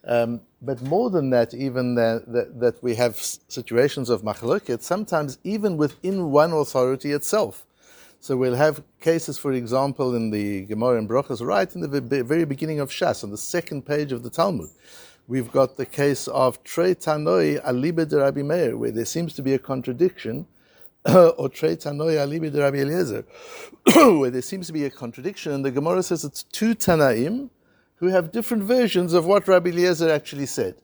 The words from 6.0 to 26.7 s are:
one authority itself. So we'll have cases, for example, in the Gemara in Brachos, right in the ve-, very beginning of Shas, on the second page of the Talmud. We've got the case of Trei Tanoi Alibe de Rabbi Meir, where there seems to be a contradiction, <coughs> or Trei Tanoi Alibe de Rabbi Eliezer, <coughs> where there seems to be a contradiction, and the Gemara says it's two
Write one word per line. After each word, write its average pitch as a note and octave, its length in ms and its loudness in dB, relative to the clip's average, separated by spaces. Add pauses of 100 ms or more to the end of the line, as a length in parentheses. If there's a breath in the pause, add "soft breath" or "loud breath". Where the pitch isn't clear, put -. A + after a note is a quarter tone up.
one D#3 220 6
authority C3+ 600 0
itself. D3 540 -2 (540 soft breath)
So C3+ 160 -2
we'll B2+ 180 0
have D3 280 2 (180)
cases, D#3+ 380 0
for C#3 140 -4
example, B2+ 600 0
in A2+ 160 -2
the G2+ 360 -2
Gemara A2+ 320 0
in G#2+ 100 -4
Brachos, A#2+ 380 -2
right F#3+ 280 0
in F3+ 60 -10
the C#3+ 200 -2
ve-, C3 200 -2
very D#3 240 0
beginning D3+ 360 -4
of C3+ 100 -6
Shas, C#3+ 340 -2
on G2+ 60 -10
the G#2 80 -12
second D#3+ 480 -6
page D3 260 -2
of A#2+ 100 -6
the A#2+ 80 -10
Talmud. E3 380 -2 (580 loud breath)
We've A#2+ 260 -4
got C3+ 240 2
the C3 100 -6
case C#3+ 420 0
of C3 360 0
Trei F3 300 0
Tanoi D3+ 680 0
Alibe D3+ 440 0
de D3+ 100 2
Rabbi C#3 240 2
Meir, C#3+ 340 0
where A#2 140 -2
there A2 140 -4
seems E3 300 -4
to C#3 80 -10
be C3+ 120 2
a B2+ 40 0
contradiction, C3 880 -4 (300 loud breath)
<coughs> - 300 -20
or E3 420 6
Trei D#3+ 280 -2
Tanoi D3+ 400 -2
Alibe D3+ 340 -2
de C#3+ 100 0
Rabbi C#3 180 2
Eliezer, C#3 460 -2 (640 loud breath)
<coughs> B3 320 6
where C3 120 2
there B2+ 120 -4
seems F#3 240 -10
to E3+ 60 -12
be D3+ 140 -4
a C3 40 -4
contradiction, C#3 640 -10
and C#3 120 -4
the C3+ 60 0
Gemara E3 320 0
says E3+ 220 -4
it's - 180 -12
two A3 320 -2